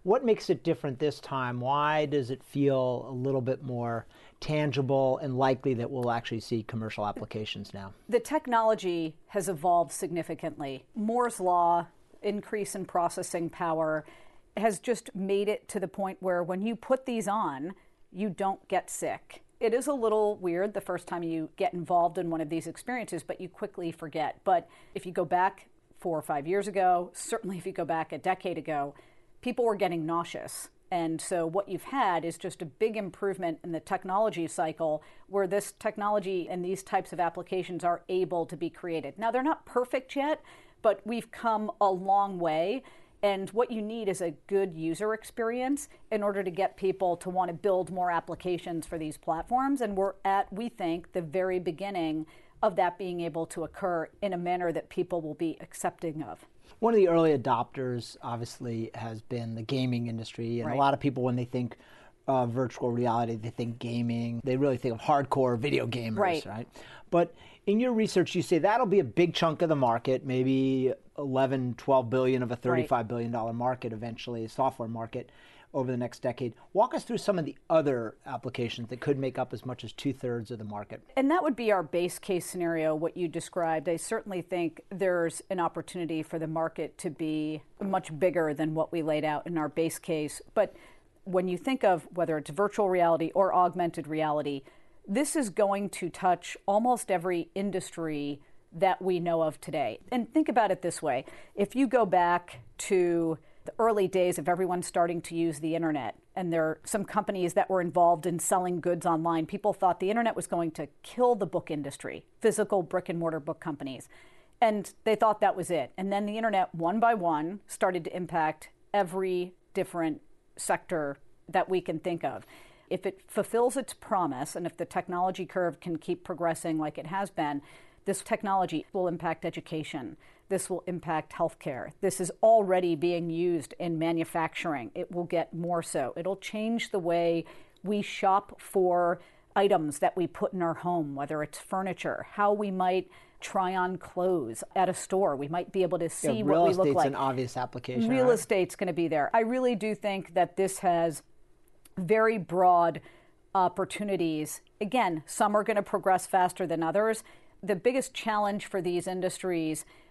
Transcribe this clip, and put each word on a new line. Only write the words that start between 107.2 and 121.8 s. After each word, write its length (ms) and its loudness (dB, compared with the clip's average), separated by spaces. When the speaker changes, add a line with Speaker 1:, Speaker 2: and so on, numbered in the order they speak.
Speaker 2:
that 140 4
were 120 2
involved 440 4
in 140 0
selling 420 0
goods 240 0
online, 420 0
people 260 -2
thought 260 2
the 120 0
internet 260 0
was 100 -4
going 240 -2
to 160 -8
kill 320 2
the 120 0
book 220 -4
industry, 560 -8
physical 440 2
brick 240 -2
and 100 -2
mortar 220 -2
book 180 -8
companies. 500 -8
And 320 2
they 140 4
thought 240 4
that 160 4
was 120 -4
it. 300 0
And 140 -2
then 140 0
the 100 -4
internet, 360 2
one 280 0
by 140 6
one, 520 0
started 380 0
to 120 -8
impact 520 -2
every 580 0
different 460 -2
sector 600 -2
that 200 2
we 120 2